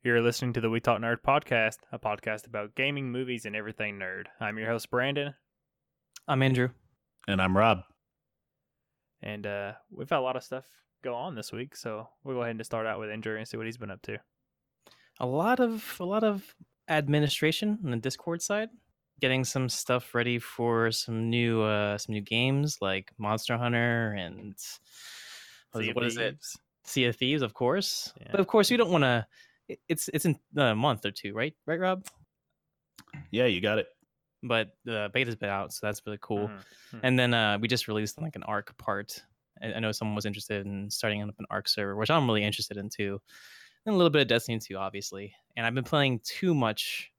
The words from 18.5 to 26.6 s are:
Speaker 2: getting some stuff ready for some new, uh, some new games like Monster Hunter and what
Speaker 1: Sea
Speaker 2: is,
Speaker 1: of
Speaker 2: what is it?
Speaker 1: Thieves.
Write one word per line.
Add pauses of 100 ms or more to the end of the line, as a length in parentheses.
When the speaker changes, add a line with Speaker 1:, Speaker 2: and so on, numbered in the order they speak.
Speaker 2:
getting
some
stuff
ready
for
some
new,
uh,
some
new
games
like
Monster
Hunter
and (1160)
what
Speaker 1:
Sea
Speaker 2:
is,
Speaker 1:
of
Speaker 2:
what
is
it?
Speaker 1:
Thieves. (260)